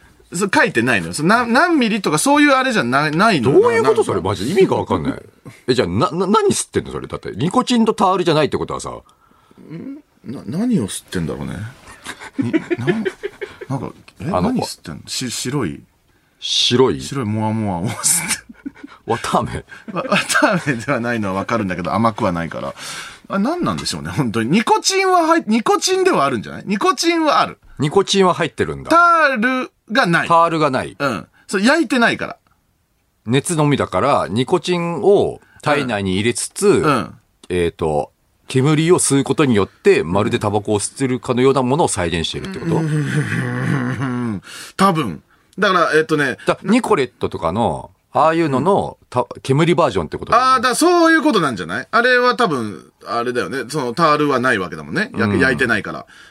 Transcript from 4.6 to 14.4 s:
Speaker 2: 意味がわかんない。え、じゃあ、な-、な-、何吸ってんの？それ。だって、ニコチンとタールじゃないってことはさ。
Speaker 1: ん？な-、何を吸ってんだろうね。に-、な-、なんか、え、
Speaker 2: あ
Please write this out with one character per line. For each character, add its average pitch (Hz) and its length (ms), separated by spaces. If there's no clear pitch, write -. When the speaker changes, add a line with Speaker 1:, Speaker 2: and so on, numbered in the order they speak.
Speaker 2:
意 - 40
味 - 40
が 113 100
わ 95 80
か - 120
ん 76 60
な - 60
い。 - 120
え、 131 60
じ 113 80
ゃ - 20
あ、 90 40
な-、 104 220
な-、 175 160
何 392 220
吸 - 180
っ - 40
て 98 100
ん 65 60
の？ 67 40
そ 65 80
れ。 65 80
だ 76 120
っ - 20
て、 - 160
ニ 139 160
コ 254 100
チ 247 160
ン 226 60
と 220 100
タ 214 120
ー 190 100
ル 180 80
じ 165 80
ゃ - 20
な 156 80
い 139 40
っ - 20
て 90 100
こ 78 80
と 71 80
は 65 60
さ。 67 100
Speaker 1:
ん？ 60 120
な-、 117 200
何 196 360
を 98 80
吸 - 160
っ - 20
て 92 140
ん 80 80
だ 64 60
ろ 69 100
う - 20
ね。 64 80
に-、 - 120
な-、 320 60
な 135 80
ん - 40
か、 - 120
え、 - 60
Speaker 2:
あ 156 40